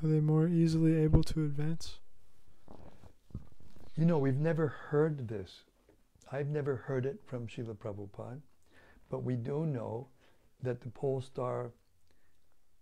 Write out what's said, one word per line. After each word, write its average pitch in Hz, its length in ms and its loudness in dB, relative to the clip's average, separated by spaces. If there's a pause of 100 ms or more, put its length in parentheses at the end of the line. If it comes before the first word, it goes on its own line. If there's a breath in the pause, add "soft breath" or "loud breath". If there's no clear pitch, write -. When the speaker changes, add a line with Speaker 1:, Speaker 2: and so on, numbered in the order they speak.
Speaker 1:
Are 160 40 2
they 156 120 4
more 156 280 6
easily 165 480 6
able 156 280 8
to 156 200 2
advance? 151 560 0 (2000)
Speaker 2:
You 156 100 2
know, 170 140 6
we've 135 180 2
never 156 300 2
heard 147 600 0
this. 101 360 -10 (680)
I've 143 180 -4
never 143 260 -2
heard 131 320 -2
it 139 180 -6
from 120 220 -8
Srila 113 280 -8
Prabhupada, 107 680 -10 (680 soft breath)
but 131 140 -6
we 127 120 0
do 143 300 -2
know 117 440 -4 (520)
that 123 200 -4
the 123 80 -10
pole 131 320 -2
star, 123 500 -4 (1120)